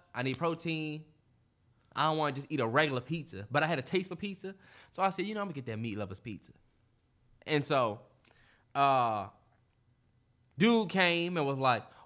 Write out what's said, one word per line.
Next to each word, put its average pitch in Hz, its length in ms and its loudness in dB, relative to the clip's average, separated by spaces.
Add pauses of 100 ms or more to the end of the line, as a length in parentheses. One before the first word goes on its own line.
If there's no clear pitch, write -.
(140)
I 123 80 -4
need 131 160 -2
protein. 160 680 -4 (880)
I 139 100 0
don't 156 140 2
wanna 147 160 0
just 135 160 -8
eat 151 100 -2
a 117 60 2
regular 131 340 2
pizza." 127 500 -8
But 143 120 2
I 156 40 2
had 160 120 0
a 127 40 -4
taste 185 260 -2
for 180 80 -10
pizza. 196 380 -10 (380)
So 180 100 -4
I 190 80 4
said, 185 160 -4
"You 214 80 -4
know, 208 60 -4
I'm 202 60 -4
gonna 180 80 -6
get 131 120 -8
that 113 120 -6
Meat 113 200 -4
Lovers 95 220 -8
pizza." - 320 -14 (920)
And 147 180 0
so, 123 360 2 (720)
uh, 123 540 2 (1300)
dude 220 300 6
came 175 480 2
and 147 100 0
was 139 120 -2
like, 127 260 2 (220)